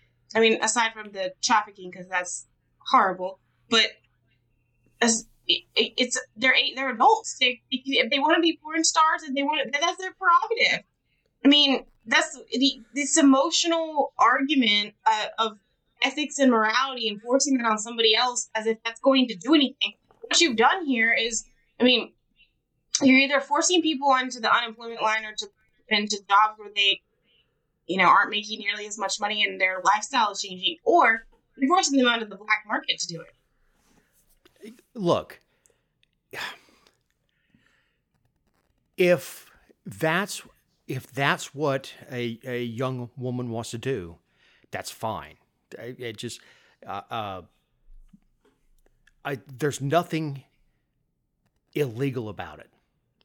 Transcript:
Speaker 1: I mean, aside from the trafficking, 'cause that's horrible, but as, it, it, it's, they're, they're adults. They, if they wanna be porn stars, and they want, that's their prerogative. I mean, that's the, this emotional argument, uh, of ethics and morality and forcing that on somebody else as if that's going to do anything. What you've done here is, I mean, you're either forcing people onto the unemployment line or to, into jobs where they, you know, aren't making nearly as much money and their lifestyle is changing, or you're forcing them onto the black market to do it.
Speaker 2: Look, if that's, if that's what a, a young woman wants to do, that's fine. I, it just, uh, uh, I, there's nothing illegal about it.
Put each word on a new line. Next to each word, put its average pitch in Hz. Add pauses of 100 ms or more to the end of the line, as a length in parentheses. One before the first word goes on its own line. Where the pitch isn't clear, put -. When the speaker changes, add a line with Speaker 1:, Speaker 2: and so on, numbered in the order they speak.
(360)
Speaker 1:
I 226
mean, 226
aside 226
from 208
the 185
trafficking, 202
'cause 185
that's 180 (320)
horrible, 190 (300)
but 226 (1080)
as, 233 (220)
it, - (100)
it, 226
it's, 247 (160)
they're, 254 (220)
they're 269
adults. 370
They, 247 (100)
if 262
they 277
wanna 320
be 330
porn 320
stars, 320
and 277
they 277
want, 277
that's 330
their 370
prerogative. 381 (600)
I -
mean, 285 (200)
that's 294 (140)
the, 262 (120)
this 277
emotional 311
argument, 233 (100)
uh, 214 (120)
of 220 (440)
ethics 277
and 262
morality 233
and 208
forcing 269
that 233
on 214
somebody 220
else 247
as 220
if 220
that's 226
going 262
to 202
do 226
anything. - (260)
What -
you've 269
done 320
here 233
is, 226 (340)
I 240
mean, 247 (920)
you're 262
either 269
forcing 330
people 285
onto 254
the 220
unemployment 233
line 220
or 214
to, - (400)
into 208
jobs 214
where 208
they, 202 (840)
you 180
know, 190
aren't 180
making 208
nearly 208
as 208
much 196
money 208
and 190
their 185
lifestyle 214
is 196
changing, 190
or 240 (300)
you're 269
forcing 311
them 247
onto 226
the 202
black 214
market -
to -
do 165
it. - (180)
Speaker 2:
Look, 170 (3500)
if - (360)
that's, 160 (460)
if 131
that's 143
what 139 (180)
a, 120
a 123
young 123
woman 123
wants 113
to 120
do, 104 (520)
that's 92
fine. 80 (440)
I, 123
it 117
just, - (440)
uh, 98
uh, 101 (1800)
I, 143
there's 135
nothing 151 (1300)
illegal 127
about 85
it. - (560)